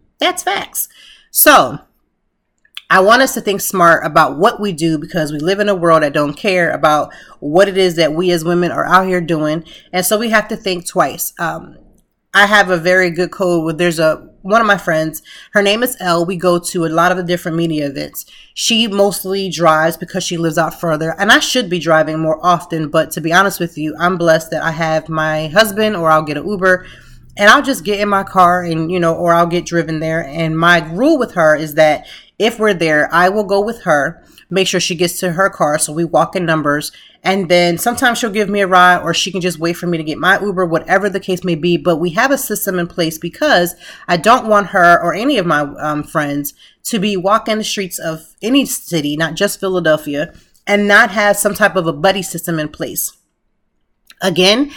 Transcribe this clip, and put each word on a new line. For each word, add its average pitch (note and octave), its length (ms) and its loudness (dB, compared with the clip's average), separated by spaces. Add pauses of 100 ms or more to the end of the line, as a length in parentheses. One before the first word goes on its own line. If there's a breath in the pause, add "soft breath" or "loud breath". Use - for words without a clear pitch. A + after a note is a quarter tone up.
(180)
That's F4 240 -2
facts. - 440 -6 (440 soft breath)
So F#3 480 4 (1120)
I F#3 100 6
want A3+ 220 6
us C4 120 0
to A#3 60 -6
think G3 220 -4
smart E3+ 420 2
about D3 340 2
what G#3 220 2
we G3+ 140 -4
do D#3 240 -2
because D3+ 340 -6
we D3 60 -6
live F#3 200 -2
in G#3 120 0
a G3+ 40 2
world E3 280 2
that C#3+ 100 0
don't D3 220 -2
care F3+ 360 0
about D3 400 0 (300 loud breath)
what E3+ 280 4
it F#3+ 100 -4
is F3+ 180 2
that D#3 160 2
we F3 200 0
as D#3+ 120 0
women F3 260 0
are C3 140 -2
out F#3 220 4
here F3+ 160 -2
doing. D#3 420 -2 (300 loud breath)
And F#3 100 -2
so G#3 140 0
we A3+ 100 -4
have G#3+ 200 0
to A3 80 -6
think F3+ 300 -6
twice. D#3+ 520 -2
Um, E3 400 -10 (560)
I G3 100 6
have G3+ 240 2
a F3+ 80 2
very F3+ 340 2
good F3 200 -2
code F3 340 0
with, D#3+ 140 -4
there's E3+ 200 0
a, D#3 300 0 (140)
one G#3+ 180 2
of A3 60 0
my G3+ 100 2
friends, D#3+ 460 -4 (300 loud breath)
her G#3 100 2
name G#3 200 0
is B3 180 -4
Elle. F3 260 0
We F#3+ 100 -4
go F3 220 2
to F3 260 -4
a D#3+ 40 0
lot E3+ 220 2
of F3+ 60 -2
the F#3 80 -4
different E3+ 320 -4
media D#3+ 300 -2
events. D3 400 -10 (260 soft breath)
She A3+ 340 -2
mostly G3 640 -2
drives D#3+ 480 2
because F3 260 -8
she F3 140 -6
lives E3 220 -2
out D#3+ 200 -2
further, D#3+ 400 -4
and G3+ 140 2
I D4+ 80 2
should A3+ 300 -2
be F3+ 80 -2
driving D#3 420 0
more D#3+ 240 -2
often. E3 460 -2
But D#3 220 0
to E3 100 -8
be D#3+ 100 -2
honest F#3+ 260 2
with E3+ 200 -6
you, D3+ 200 -6
I'm F3 200 0
blessed D#3+ 320 2
that D3+ 120 -6
I D#3+ 80 -2
have D#3+ 380 -2
my D#3 400 -4
husband, G#3+ 480 0
or D#3+ 140 0
I'll D#3 120 4
get D3+ 140 -6
an D3 100 -8
Uber, F#3 400 0 (520 loud breath)
and G3+ 100 4
I'll C4 140 6
just A3+ 220 -4
get G3+ 160 -2
in G#3 80 0
my G3 140 0
car F3+ 400 2
and, E3 300 -4
you F#3 80 -2
know, E3 140 2
or E3+ 180 0
I'll E3+ 140 4
get E3+ 200 -2
driven D#3+ 340 -2
there. D#3+ 260 -4
And D#3+ 320 -4
my E3+ 340 4
rule C#4 260 2
with A#3+ 140 -4
her D#3 240 4
is D3+ 180 -6
that D3+ 320 4 (320 loud breath)
if A3+ 200 0
we're G#3+ 160 2
there, D#3 380 0
I F3+ 180 4
will G#3 140 0
go G3 180 0
with A3+ 200 -6
her, D3+ 400 0 (260 soft breath)
make F#3 200 0
sure F#3+ 100 0
she F3 160 -4
gets F3 260 -10
to F3+ 120 -4
her F#3+ 180 0
car. D#3 280 -2
So D#3 140 -4
we E3 120 -2
walk D#3+ 320 0
in F3+ 80 -4
numbers. D3 480 -2 (300 soft breath)
And F#3+ 260 -2
then F3 280 4
sometimes A#3+ 420 0
she'll A3+ 120 -4
give G3+ 180 -2
me G3+ 120 0
a F#3+ 80 0
ride, F3+ 340 4
or E3 100 -2
she E3+ 200 -4
can F#3 80 -4
just E3+ 180 -4
wait E3+ 140 -2
for F3 160 -6
me E3+ 100 0
to D#3 60 -6
get D3+ 120 -6
my F#3 220 2
Uber, F#3 260 -2
whatever F#3 460 0
the F#3+ 80 -4
case F3+ 240 -6
may F3 140 -2
be. F3 200 0
But D3+ 200 0
we E3+ 140 -2
have A#3 200 0
a C4+ 80 0
system G3+ 400 -4
in E3+ 80 -2
place E3 320 -4
because F3+ 560 0 (320 loud breath)
I F3 100 0
don't A3 300 2
want G3+ 220 2
her F3 340 6
or E3+ 100 0
any B3 240 0
of F#3 80 0
my, D3+ 160 2
um, D3 440 -6
friends C#3+ 500 -6 (300 soft breath)
to A3+ 160 -2
be G#3 160 -2
walking G#3+ 420 0
the G#3+ 60 -4
streets - 340 -8
of - 420 -10
any C4 240 0
city, D3 520 -6
not D#3+ 180 -4
just G3+ 240 -4
Philadelphia, D#3+ 760 -2 (360 soft breath)
and G#3 180 2
not G#3 240 6
have G#3 260 2
some G#3 160 0
type F#3+ 220 0
of E3+ 140 -2
a E3 40 0
buddy F#3 300 0
system E3 380 -6
in D3+ 80 -6
place. - 480 -10 (1080)
Again, G3 540 0